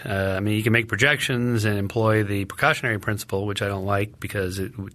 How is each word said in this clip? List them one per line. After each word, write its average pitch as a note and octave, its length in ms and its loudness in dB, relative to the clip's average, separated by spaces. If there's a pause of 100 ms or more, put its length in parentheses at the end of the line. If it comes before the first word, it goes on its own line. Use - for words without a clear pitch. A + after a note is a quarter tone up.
Uh, F#2+ 300 0
I F#2+ 60 -2
mean, G#2+ 160 0
you A2 40 0
can A2 120 2
make A2+ 160 2
projections B2 760 2
and G#2 160 2
employ A2 460 4
the G2+ 180 -2
precautionary B2 560 0
principle, G#2 460 -4
which G2+ 160 -4
I G2+ 80 -2
don't F#2+ 160 -4
like G2+ 340 -2
because G2 400 -4
it, F#2+ 140 -6 (220)